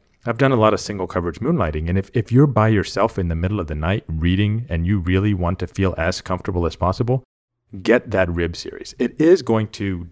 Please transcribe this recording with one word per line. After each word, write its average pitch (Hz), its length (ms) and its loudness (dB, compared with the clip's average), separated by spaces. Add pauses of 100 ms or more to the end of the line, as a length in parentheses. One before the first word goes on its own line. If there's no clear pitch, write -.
(240)
I've 117 140 -4
done 139 140 4
a 123 40 2
lot 107 160 6
of 98 80 0
single 95 260 -6
coverage 87 340 -4
moonlighting, 87 500 -2
and 92 80 2
if, - 160 -4
if 117 180 -2
you're 139 140 8
by 110 220 2
yourself 104 500 2
in 87 100 0
the 82 60 -2
middle 92 260 -2
of 80 60 -4
the 73 80 -6
night 82 340 -2
reading 95 640 0
and 85 160 0
you 101 140 2
really 92 340 2
want 87 240 -2
to 90 80 -6
feel 95 320 -2
as 85 240 -2
comfortable 90 420 -2
as 80 120 -2
possible, 113 460 -2 (600)
get 113 280 2
that 92 200 0
rib 85 260 -2
series. - 420 -14
It 123 220 -2
is 165 220 6
going 110 300 0
to 95 400 -6